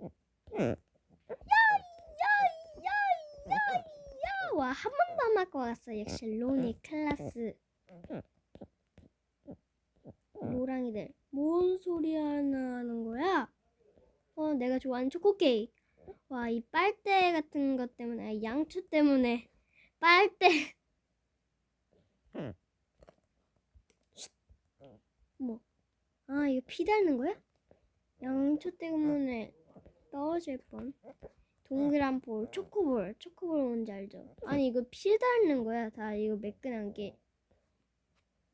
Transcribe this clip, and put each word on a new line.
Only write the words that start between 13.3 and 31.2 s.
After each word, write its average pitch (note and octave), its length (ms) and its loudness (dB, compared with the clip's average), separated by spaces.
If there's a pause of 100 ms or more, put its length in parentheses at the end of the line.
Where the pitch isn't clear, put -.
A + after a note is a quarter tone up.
어, D#4 200 -2
내가 B3+ 240 0
좋아하는 B3+ 320 -2
초코 G4+ 260 2
케이크. B3 360 2 (560)
와, A#3+ 220 -6
이 A#3 100 -2 (100)
빨대 F#4+ 640 2
같은 C#4+ 440 0
것 B3 200 -6
때문에, A#3 320 -8
아니, G#3+ 140 -4
양초 D4+ 460 -4
때문에 C4 600 4 (520)
빨대. F4 720 6 (3500)
쉿. - 160 -16 (1080)
뭐? A#3 220 -8 (640)
아, C#4+ 220 0
이거 B3+ 180 2
피 - 180 -4
닳는 F#4+ 320 4
거야? D4+ 180 -2 (880)
양초 C#4+ 540 0
때문에 D4 760 -2 (580)
떨어질 D4+ 480 -4 (120)
뻔. A3+ 220 -12 (720)